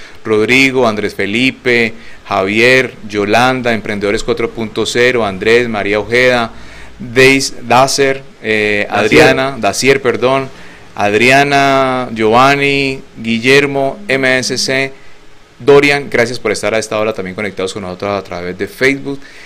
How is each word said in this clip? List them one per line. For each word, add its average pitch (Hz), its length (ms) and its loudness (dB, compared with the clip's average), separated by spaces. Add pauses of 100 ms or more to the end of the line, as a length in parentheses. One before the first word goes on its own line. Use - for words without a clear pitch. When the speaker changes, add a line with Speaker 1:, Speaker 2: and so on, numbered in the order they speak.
(240)
Speaker 1:
Rodrigo, 123 600 2
Andrés 104 280 -4
Felipe, 117 800 -2 (340)
Javier, 113 680 2 (140)
Yolanda, 117 680 0
Emprendedores 104 480 -4
cuatro 117 280 -4
punto 110 360 -6
cero, 123 400 2
Andrés, 110 420 0
María 104 300 -2
Ojeda, 120 540 0 (460)
Deis, 131 640 2
Dacer, 135 600 2 (200)
eh, 107 460 0
Speaker 2:
Dacier. 104 160 0
Speaker 1:
Adriana, 131 540 2
Dacier, 117 440 2
perdón, 127 460 0 (460)
Adriana, 131 1200 2
Giovanni, 135 880 2 (180)
Guillermo, 135 840 0
M 131 320 0
S 127 180 -4
C, 135 360 -4 (680)
Dorian, 143 520 4
gracias 120 300 0
por 107 100 -2
estar 104 240 -2
a 110 40 0
esta 107 200 -4
hora 110 140 -2
también 92 240 -8
conectados 95 360 -6
con 104 100 -10
nosotros 98 360 -6
a 92 60 -8
través 90 340 -10
de 101 80 -4
Facebook. 135 540 -4 (260)